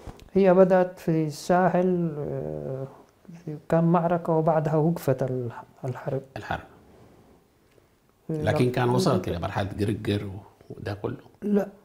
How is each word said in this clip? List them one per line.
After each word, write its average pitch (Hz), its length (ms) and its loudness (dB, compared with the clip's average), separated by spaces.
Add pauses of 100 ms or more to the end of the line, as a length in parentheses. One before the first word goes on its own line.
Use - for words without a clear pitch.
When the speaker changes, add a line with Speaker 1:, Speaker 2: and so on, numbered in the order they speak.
(340)
Speaker 1:
هي 190 200 6
بدأت 180 440 6
في 160 280 0
الساحل، 180 920 2
آه، 143 680 -6 (840)
كان 165 160 2
معركة 170 480 2
وبعدها 160 440 2
وقفت 151 460 0
ال-، 127 260 -4 (360)
الحرب. 135 380 -6 (140)
Speaker 2:
الحرب. - 240 -6 (1700)
Speaker 1:
آه، 156 120 -4
Speaker 2:
لكن 147 240 2
Speaker 1:
لك-، 123 40 0
Speaker 2:
كان 123 180 0
وصلت 127 400 2
إلى 85 100 -4
مرحلة 98 300 -4 (120)
قرقر 101 460 -2
و-، 98 40 -10 (400)
وده - 240 -8
كله. 113 220 -8 (260)
Speaker 1:
لا، 202 260 0 (160)